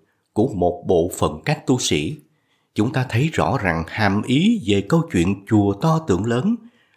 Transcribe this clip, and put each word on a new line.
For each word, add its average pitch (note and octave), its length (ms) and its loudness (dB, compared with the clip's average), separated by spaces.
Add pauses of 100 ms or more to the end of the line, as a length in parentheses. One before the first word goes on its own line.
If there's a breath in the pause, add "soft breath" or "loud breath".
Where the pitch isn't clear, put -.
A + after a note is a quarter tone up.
(340)
của G#2 140 0
một F2 400 -2
bộ F2 320 2
phận D2+ 260 -2
các D3+ 220 -2
tu B2+ 120 2
sĩ, D2+ 380 -2 (560)
chúng A#2 200 0
ta B2+ 160 -2
thấy C#3 240 0
rõ F#2 280 0
ràng E2 260 0
hàm G#2 340 0
ý F#3 440 2
về G2+ 160 2
câu E3 200 2 (100)
chuyện G2 360 0
chùa G2+ 260 4
to D#3+ 260 0
tượng G#2+ 260 0
lớn C3 300 0 (420 loud breath)